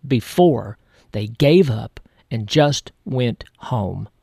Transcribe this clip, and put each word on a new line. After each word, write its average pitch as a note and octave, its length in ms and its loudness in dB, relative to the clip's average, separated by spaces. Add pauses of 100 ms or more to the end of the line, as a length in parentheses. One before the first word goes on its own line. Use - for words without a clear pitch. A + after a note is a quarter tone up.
before B2+ 680 0 (360)
they G#2+ 120 -6
gave C#3+ 460 4
up A2 280 -8 (300)
and A2+ 180 -6
just D3 440 0 (140)
went B2+ 380 -4 (140)
home. G2 500 -6 (160)